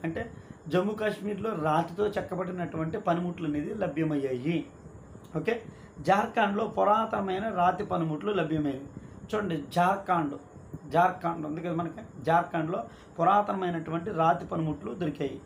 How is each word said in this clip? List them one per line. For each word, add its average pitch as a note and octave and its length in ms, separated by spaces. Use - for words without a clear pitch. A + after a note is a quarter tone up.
అంటే F#3+ 280
జమ్మూ F#3 260
కాశ్మీర్లో G#3 600
రాతితో E3 520
చెక్కబడినటువంటి F3+ 920
పనిముట్లు F3 500
అనేది D3 260
లభ్యమయ్యాయి. D3+ 920
ఓకే, A3+ 240
జార్ఖండ్లో G#3 640
పురాతనమైన G#3 840
రాతి F3+ 360
పనిముట్లు E3+ 480
లభ్యమయ్యాయి. D3+ 540
చూడండి, F3 300
జార్ఖండ్, F3 600
జార్ఖండ్ E3+ 560
ఉంది D#3 140
కదా E3+ 140
మనకి, E3 480
జార్ఖండ్లో E3 640
పురాతనమైనటువంటి F3 920
రాతి E3+ 360
పనిముట్లు E3 480
దొరికాయి. D3+ 520